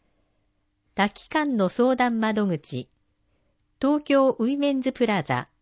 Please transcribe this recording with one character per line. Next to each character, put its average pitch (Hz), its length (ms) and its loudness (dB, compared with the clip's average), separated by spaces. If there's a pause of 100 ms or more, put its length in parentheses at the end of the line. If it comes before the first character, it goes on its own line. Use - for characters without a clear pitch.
(960)
多 202 120 0
機 - 220 -16
関 294 260 0
の 190 140 2
相 254 260 2
談 247 240 0
窓 214 260 0
口。 143 440 -6 (920)
東 294 240 0
京 269 280 4
ウ 226 160 -2
ィ 277 100 -2
メ 285 160 0
ン 262 80 -2
ズ 262 100 -2
プ 254 160 -2
ラ 202 160 0
ザ。 127 240 -4 (140)